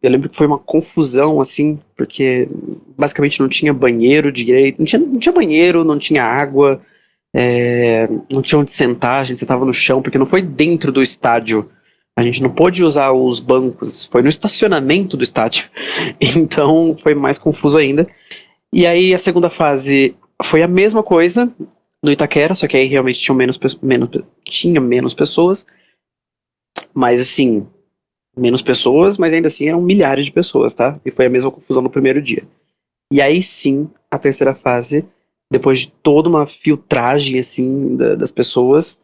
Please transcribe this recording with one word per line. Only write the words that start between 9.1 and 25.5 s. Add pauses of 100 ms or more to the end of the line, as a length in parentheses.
a
gente
sentava
no
chão,
porque
não
foi
dentro
do
estádio. (460)
A
gente
não
pôde
usar
os
bancos,
foi
no
estacionamento
do
estádio. (280)
<laughs> (180)
Então,
foi
mais
confuso
ainda. (640)
E
aí,
a
segunda
fase (260)
foi
a
mesma
coisa (480)
no
Itaquera,
só
que
aí
realmente
tinham
menos
pe-,
menos
pe-, (220)
tinha
menos
pessoas. (1300)